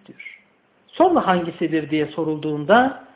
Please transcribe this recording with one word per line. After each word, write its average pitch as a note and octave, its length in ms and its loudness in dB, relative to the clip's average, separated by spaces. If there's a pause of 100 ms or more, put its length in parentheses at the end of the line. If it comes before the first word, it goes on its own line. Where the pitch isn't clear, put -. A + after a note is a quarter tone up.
diyor. - 320 -20 (480)
Sonra D#4+ 400 2
hangisidir D#3+ 600 -2
diye D3+ 160 0
sorulduğunda D#3 1000 0 (120)